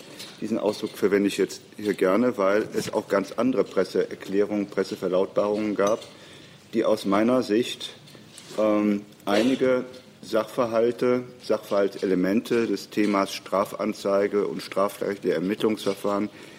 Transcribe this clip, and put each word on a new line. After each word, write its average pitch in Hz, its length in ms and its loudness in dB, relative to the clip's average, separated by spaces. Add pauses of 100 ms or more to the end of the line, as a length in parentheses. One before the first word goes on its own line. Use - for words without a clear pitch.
(400)
Diesen 110 180 -2
Ausdruck 104 320 -2
verwende 101 380 2
ich - 100 -6
jetzt - 240 0 (140)
hier 101 180 -2
gerne, 101 420 2
weil 101 380 2
es - 180 -4
auch 107 160 -2
ganz 98 240 0
andere 117 320 2
Presseerklärungen, 98 1040 -2
Presseverlautbarungen 98 1080 0
gab, 101 260 2 (760)
die 113 100 2
aus 107 200 2
meiner 113 380 2
Sicht, - 520 -2 (640)
ähm, 104 440 2 (220)
einige 127 600 2 (380)
Sachverhalte, 120 1040 0 (180)
Sachverhaltselemente 101 1200 0
des 101 240 -4
Themas 101 440 0
Strafanzeige 101 1120 0
und 76 160 -6
strafrechtliche 98 720 -2
Ermittlungsverfahren 101 960 -2 (280)